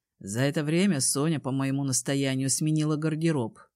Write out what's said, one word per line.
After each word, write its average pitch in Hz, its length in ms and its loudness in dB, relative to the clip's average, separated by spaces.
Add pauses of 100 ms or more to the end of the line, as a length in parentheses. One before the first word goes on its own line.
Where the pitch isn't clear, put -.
(200)
За 104 220 -4
это 147 220 2
время 165 380 2
Соня 143 380 0
по 127 120 -6
моему 135 320 0
настоянию 135 680 0
сменила 156 440 2
гардероб. 156 640 -2 (160)